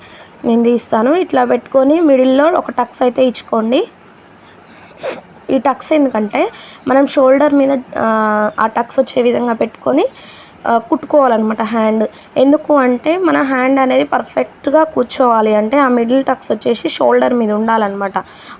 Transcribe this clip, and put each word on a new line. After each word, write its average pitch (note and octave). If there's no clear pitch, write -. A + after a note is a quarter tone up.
నేను A#3
తీస్తాను. A#3
ఇట్లా C#4+
పెట్టుకొని C4
మిడిల్లో C4+
ఒక -
టక్స్ B3
అయితే B3+
ఇచ్చుకోండి. A#3+
ఈ C4+
టక్స్ B3+
ఎందుకంటే C4
మనం C4+
షోల్డర్ C#4
మీద, C#4
ఆ, A3+
ఆ A3
టక్స్ A#3
వచ్చే B3+
విధంగా A#3+
పెట్టుకొని, B3+
ఆ, A#3
కుట్టుకోవాలన్నమాట A#3
హ్యాండ్. A3
ఎందుకు D4
అంటే C4
మన D4+
హ్యాండ్ C4
అనేది C4
పర్ఫెక్ట్గా C#4
కూర్చోవాలి A#3
అంటే G#3+
ఆ C#4
మిడిల్ B3
టక్స్ C4
వచ్చేసి A3+
షోల్డర్ B3
మీద A3+
ఉండాలన్నమాట, G#3